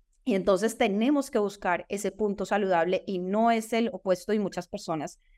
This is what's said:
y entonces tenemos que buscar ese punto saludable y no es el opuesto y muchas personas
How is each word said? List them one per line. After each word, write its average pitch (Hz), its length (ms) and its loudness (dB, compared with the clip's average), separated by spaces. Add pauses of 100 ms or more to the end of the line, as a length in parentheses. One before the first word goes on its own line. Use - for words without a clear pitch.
(240)
y 233 120 2
entonces 196 420 2
tenemos 247 540 2
que 233 80 2
buscar 196 500 -2
ese 202 220 -2
punto 202 340 -2
saludable 185 640 2
y 190 120 -4
no 208 320 2
es 220 220 -2
el 233 180 0
opuesto 185 420 -2
y 220 60 2
muchas 180 280 -4
personas 165 520 -6 (180)